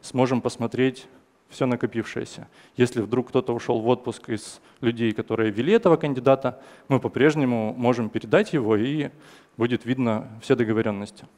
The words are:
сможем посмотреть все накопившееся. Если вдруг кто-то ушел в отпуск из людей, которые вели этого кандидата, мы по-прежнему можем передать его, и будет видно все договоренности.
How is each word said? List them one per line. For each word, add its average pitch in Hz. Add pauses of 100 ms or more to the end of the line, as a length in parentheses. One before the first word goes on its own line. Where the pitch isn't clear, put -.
сможем 127
посмотреть 123 (440)
все -
накопившееся. 120 (280)
Если 120
вдруг 117
кто-то 123
ушел 117
в 113
отпуск 120
из - (200)
людей, 117
которые 110
вели 120
этого 185
кандидата, 131 (280)
мы 131
по-прежнему 123
можем 120
передать 117
его, 113
и 143 (480)
будет 120
видно 120 (120)
все 135
договоренности. 107 (120)